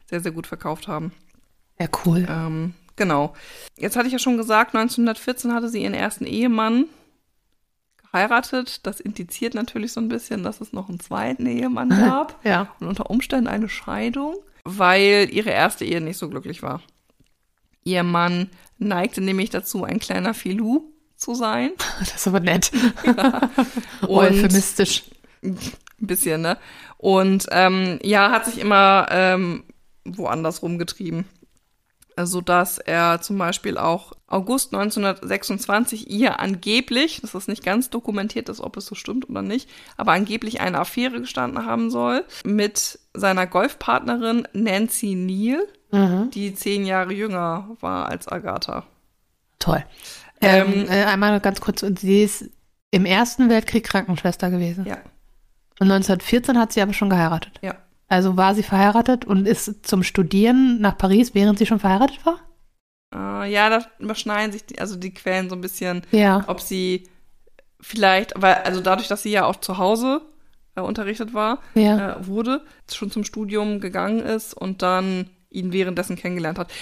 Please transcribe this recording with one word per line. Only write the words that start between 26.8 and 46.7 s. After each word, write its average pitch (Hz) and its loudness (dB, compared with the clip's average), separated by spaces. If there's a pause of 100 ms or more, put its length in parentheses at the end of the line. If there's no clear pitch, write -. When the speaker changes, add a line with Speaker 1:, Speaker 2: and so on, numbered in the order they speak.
Speaker 1:
Und, 190 4
ähm, 185 2
ja, 202 4
hat 226 2
sich 233 -6
immer, 196 6
ähm, 185 2 (420)
woanders 160 -4
rumgetrieben. 170 -6 (960)
Sodass 175 0
er 170 0
zum 202 -6
Beispiel - -4
auch 170 -2 (160)
August 208 -2
neunzehnhundertsechsundzwanzig 202 -2
ihr 208 0
angeblich, 233 0
das - -12
ist - -10
nicht - -8
ganz 214 -2
dokumentiert 220 -6
ist, 214 -12
ob - -10
es 196 -12
so 196 -16
stimmt 262 -8
oder 196 -6
nicht, 202 -4 (260)
aber - -2
angeblich 208 -2
eine 180 -2
Affäre 240 -4
gestanden 240 -6
haben 226 -2
soll 247 -2 (180)
mit 208 -2 (140)
seiner 185 0
Golfpartnerin 233 0
Nancy 208 -2
Neal, 202 -2 (260)
Speaker 2:
Mhm. 196 2
Speaker 1:
die 196 -6
zehn 202 -2